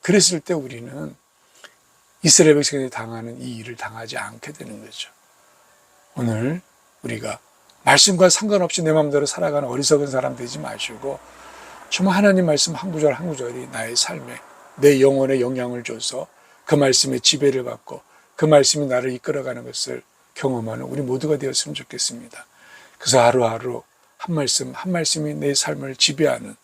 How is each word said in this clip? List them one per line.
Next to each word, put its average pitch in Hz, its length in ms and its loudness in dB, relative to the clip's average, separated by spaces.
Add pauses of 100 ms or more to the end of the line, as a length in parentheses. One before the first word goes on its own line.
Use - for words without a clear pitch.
그랬을 180 400 4
때 - 120 -4
우리는 135 600 -8 (1080)
이스라엘 156 320 8
백성이 139 340 -2
당하는 117 520 -12
이 127 160 -12
일을 113 180 -14
당하지 113 420 -12
않게 113 360 -12
되는 107 320 -16
거죠. - 240 -14 (1040)
오늘 123 460 -2 (400)
우리가 110 380 -8 (440)
말씀과 175 460 6
상관없이 190 520 0
내 160 100 2
마음대로 147 340 2
살아가는 147 420 -2
어리석은 139 400 2
사람 131 280 -2
되지 120 240 -10
마시고, 123 600 -10 (720)
정말 185 260 2
하나님 196 300 6
말씀 151 300 0
한 170 160 -8
구절 151 220 2
한 160 160 -6
구절이 127 380 -8
나의 113 280 -8
삶에, 123 440 -6 (360)
내 139 260 6
영혼에 135 400 4
영향을 123 420 -4
줘서 123 440 -8 (380)
그 156 100 2
말씀의 135 440 2
지배를 135 440 2
받고 - 380 -12 (340)
그 - 100 0
말씀이 147 420 6
나를 127 240 -2
이끌어가는 127 540 -6
것을 123 360 -8 (320)
경험하는 120 520 -4
우리 131 160 -6
모두가 135 360 -2
되었으면 139 380 -4
좋겠습니다. - 680 -10 (520)
그래서 - 240 4
하루하루 117 640 2 (340)
한 - 180 -6
말씀 127 380 -2
한 - 180 -8
말씀이 156 440 -2
내 143 180 -2
삶을 139 420 -4
지배하는 127 680 0